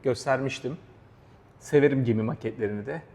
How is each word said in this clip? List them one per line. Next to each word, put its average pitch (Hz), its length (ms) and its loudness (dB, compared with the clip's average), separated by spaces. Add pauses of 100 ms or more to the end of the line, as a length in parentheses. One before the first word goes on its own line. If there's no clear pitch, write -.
göstermiştim. 131 720 -2 (800)
Severim 139 460 4
gemi 110 180 2
maketlerini 110 640 -4
de. 156 160 -8 (140)